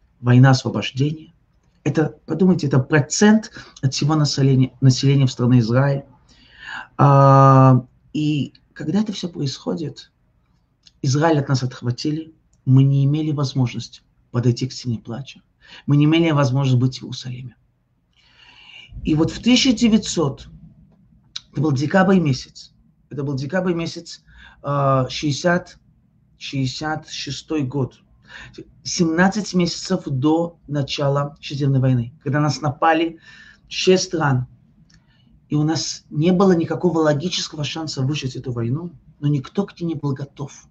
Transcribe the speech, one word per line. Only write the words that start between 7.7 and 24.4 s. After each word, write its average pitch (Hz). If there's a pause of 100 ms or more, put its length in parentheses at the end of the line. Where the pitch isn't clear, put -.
и 147 (300)
когда 185
это 214
всё 185
происходит, 151 (920)
Израиль 151
от 135
нас 135
отхватили, 151 (300)
мы 131
не 139
имели 156
возможности 135 (320)
подойти 120
к 127
стене 120
плача. - (460)
Мы 143
не 147
имели 160
возможности 131
быть 131
в -
Иерусалиме. 127 (1500)
И 156
вот 156
в -
тысяча 247
девятьсот, 208 (1040)
это 139
был 156
декабрь 180
месяц, - (360)
это 143
был 143
декабрь 180
месяц, 165 (380)